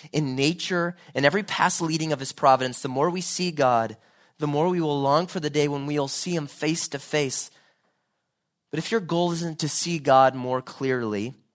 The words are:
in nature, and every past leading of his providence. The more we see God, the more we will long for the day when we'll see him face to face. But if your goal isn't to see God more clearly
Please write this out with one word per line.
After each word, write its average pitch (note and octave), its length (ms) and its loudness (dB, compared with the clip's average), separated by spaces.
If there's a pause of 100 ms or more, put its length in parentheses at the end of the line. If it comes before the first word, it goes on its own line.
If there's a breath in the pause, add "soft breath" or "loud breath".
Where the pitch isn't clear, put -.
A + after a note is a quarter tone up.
(120)
in C#3 220 0
nature, E3+ 640 0 (180 loud breath)
and C3+ 120 2
every F#3 160 4
past - 400 2
leading D#3+ 280 0
of C#3 100 -2
his C3 120 -6
providence. B2+ 480 4
The C3+ 80 -4
more C#3 220 0
we F3+ 100 -4
see F3+ 300 -2
God, A#2+ 480 0 (400 soft breath)
the D3+ 80 -2
more D3 240 0
we F3+ 100 0
will D3 180 0
long C#3+ 280 2
for E3+ 140 -8
the D3+ 100 -4
day D3 180 2
when C#3+ 160 -4
we'll D3 240 -2
see - 260 -2
him D3+ 120 -2
face D#3+ 420 -2
to C#3+ 100 -8
face. - 520 -2 (1200 soft breath)
But D3+ 80 -6
if - 120 -6
your A3+ 100 0
goal E3+ 320 0
isn't E3 260 -6
to D3+ 100 -2
see E3+ 300 0
God C3+ 360 6
more B2+ 280 -2
clearly A#2+ 720 -4 (200)